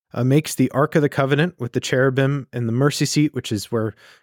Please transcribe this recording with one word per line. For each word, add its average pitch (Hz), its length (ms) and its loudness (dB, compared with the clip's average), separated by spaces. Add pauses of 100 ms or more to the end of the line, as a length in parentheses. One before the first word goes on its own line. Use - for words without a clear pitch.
(140)
uh, - 80 -2
makes 135 320 2
the 131 160 2
Ark 143 240 0
of 160 80 4
the 147 60 2
Covenant 143 500 0
with 123 140 -8
the 127 80 -2
cherubim 135 720 0
and 120 160 -4
the 113 40 -2
mercy 139 320 0
seat, 147 300 0
which - 160 -8
is 104 220 -6
where 110 220 -2 (280)